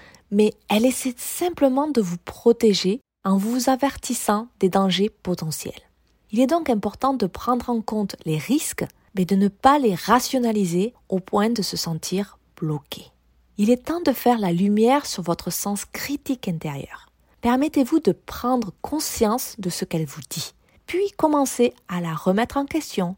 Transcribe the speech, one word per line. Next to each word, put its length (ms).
mais 220
elle 160
essaie 320
simplement 680
de 140
vous 160
protéger 840
en 140
vous 320
avertissant 800
des 100
dangers 400
potentiels. 640
Il 80
est 80
donc 220
important 440
de 140
prendre 420
en 120
compte 340
les 120
risques, 480
mais 100
de 100
ne 120
pas 320
les 160
rationaliser 1000
au 120
point 300
de 120
se 160
sentir 600
bloqué. 480
Il 120
est 160
temps 160
de 100
faire 280
la 120
lumière 540
sur 160
votre 300
sens 340
critique 600
intérieur. 640
Permettez-vous 580
de 140
prendre 580
conscience 800
de 100
ce 160
qu'elle 200
vous 240
dit, 240
puis 300
commencez 560
à 140
la 140
remettre 420
en 80
question 520